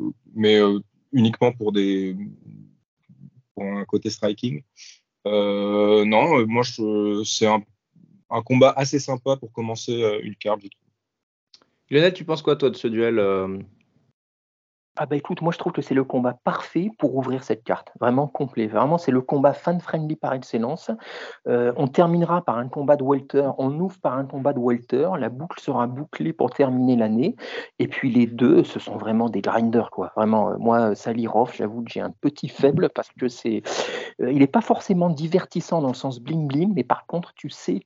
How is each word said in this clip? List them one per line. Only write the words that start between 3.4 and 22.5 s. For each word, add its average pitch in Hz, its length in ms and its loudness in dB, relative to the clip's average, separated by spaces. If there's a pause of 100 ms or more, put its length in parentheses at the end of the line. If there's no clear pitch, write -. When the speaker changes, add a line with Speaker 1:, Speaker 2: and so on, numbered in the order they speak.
Speaker 1:
pour 98 80 -10
un 101 220 -8
côté 104 260 -4
striking. 123 540 -6 (640)
Euh, 104 760 4
non, 123 360 4
euh, 110 60 2
moi, 120 180 0
je, 107 600 -2
c'est - 220 0
un, 107 160 4 (640)
un 117 140 -4
combat 127 340 6
assez 139 220 0
sympa 135 380 -2
pour 120 160 -12
commencer, 113 500 -6
euh, 107 180 0
une 107 140 -10
carte, 104 300 -4
je 98 40 -18
trouve. - 140 -20 (1080)
Speaker 2:
Lionel, 160 220 4
tu 170 120 -12
penses - 180 -4
quoi, 147 140 2
toi, 135 140 2
de 110 60 -4
ce 123 120 -4
duel, 113 320 0
euh ? 95 380 0 (1400)
Speaker 3:
Ah 151 60 -6
bah 143 100 -4
écoute, 160 280 -6
moi 165 100 0
je - 60 -10
trouve 175 160 -4
que 143 80 -4
c'est - 100 -6
le 131 120 2
combat 127 380 -2
parfait 180 560 -4
pour 131 180 -2
ouvrir 131 280 -4
cette - 200 -4
carte, - 360 -6
vraiment 127 260 2
complet. 131 400 -4
Vraiment, 120 300 2
c'est 139 160 -2
le 127 80 4
combat 139 320 2
fan-friendly 160 640 -4
par 135 160 -4
excellence. 127 580 -4 (560)
Euh, 120 300 2
on 147 100 2
terminera 170 560 2
par 117 140 -2